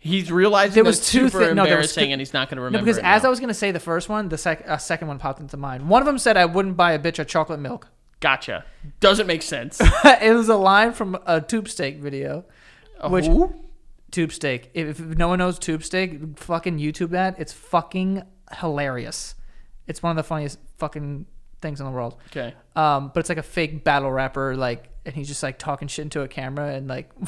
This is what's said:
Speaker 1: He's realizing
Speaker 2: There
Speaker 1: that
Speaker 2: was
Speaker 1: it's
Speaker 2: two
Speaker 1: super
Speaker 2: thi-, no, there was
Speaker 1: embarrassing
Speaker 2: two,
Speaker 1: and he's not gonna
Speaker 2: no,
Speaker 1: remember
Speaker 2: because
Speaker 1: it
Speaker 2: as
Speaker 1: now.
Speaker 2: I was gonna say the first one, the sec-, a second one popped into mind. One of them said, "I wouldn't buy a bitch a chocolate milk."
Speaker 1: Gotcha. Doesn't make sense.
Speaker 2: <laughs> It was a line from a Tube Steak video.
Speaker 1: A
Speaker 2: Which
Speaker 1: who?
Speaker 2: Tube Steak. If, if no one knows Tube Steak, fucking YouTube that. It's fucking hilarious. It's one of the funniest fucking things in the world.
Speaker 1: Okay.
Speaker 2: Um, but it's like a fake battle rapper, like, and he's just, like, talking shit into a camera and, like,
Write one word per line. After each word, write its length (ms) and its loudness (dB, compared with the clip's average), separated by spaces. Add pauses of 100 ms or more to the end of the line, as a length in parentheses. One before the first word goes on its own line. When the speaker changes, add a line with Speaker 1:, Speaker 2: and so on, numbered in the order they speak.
Speaker 1:
He's 240 -2
realizing 440 4
Speaker 2:
There 80 10
Speaker 1:
that 60 8
Speaker 2:
was 100 2
Speaker 1:
it's 120 -2
Speaker 2:
two 180 6
Speaker 1:
super 200 4
Speaker 2:
thi-, 40 2
no, 120 4
there 120 4
was 140 0
Speaker 1:
embarrassing 160 0
Speaker 2:
two, 60 -2
Speaker 1:
and 80 -4
he's 120 -10
not 160 -2
gonna 120 -8
Speaker 2:
no, 40 -6
Speaker 1:
remember 200 0
Speaker 2:
because 120 4
Speaker 1:
it 80 -4
Speaker 2:
as 180 6
Speaker 1:
now. 40 4
Speaker 2:
I 20 6
was 100 0
gonna 140 -4
say 180 -2
the 80 -4
first 300 -4
one, 200 -4
the 80 -6
sec-, 300 -4
a 120 -4
second 280 -6
one 120 -10
popped 200 -6
into 180 -14
mind. 320 -8
One 120 8
of 40 0
them 120 0
said, 200 4
"I 80 6
wouldn't 320 0
buy 160 4
a 60 0
bitch 200 -4
a 60 -4
chocolate 340 -2
milk." 300 -10 (300)
Speaker 1:
Gotcha. 460 0 (340)
Doesn't 280 6
make 160 -2
sense. 360 -10 (140)
Speaker 2:
<laughs> 100 -2 (180)
It 120 6
was 160 2
a 60 6
line 380 6
from 320 -6
a 160 2
Tube 280 -4
Steak 280 -6
video. 480 -8 (540)
Speaker 1:
A 100 -6
Speaker 2:
Which 180 2
Speaker 1:
who? 260 4 (560)
Speaker 2:
Tube 220 -4
Steak. 420 -6
If, 140 -6 (120)
if 0 - (180)
no 100 4
one 120 2
knows 200 0
Tube 240 -4
Steak, 560 -6
fucking 400 -4
YouTube 320 -4
that. 280 -2
It's 140 -12
fucking 680 -2 (340)
hilarious. 800 -6 (500)
It's 160 -10
one 100 -2
of 60 -2
the 60 -4
funniest 340 -8 (200)
fucking 480 -8 (360)
things 180 -10
in 60 -10
the 60 -10
world. 240 -8 (120)
Speaker 1:
Okay. 280 -10 (200)
Speaker 2:
Um, 380 0
but 60 0
it's 100 -6
like 80 -2
a 60 -8
fake 400 -4
battle 280 2
rapper, 440 -4
like, 340 -6 (160)
and 80 -14
he's 140 -10
just, 160 -10
like, 160 -8
talking 280 -8
shit 160 -10
into 180 -6
a 60 -6
camera 460 -8
and, 140 -10
like, 240 -10 (160)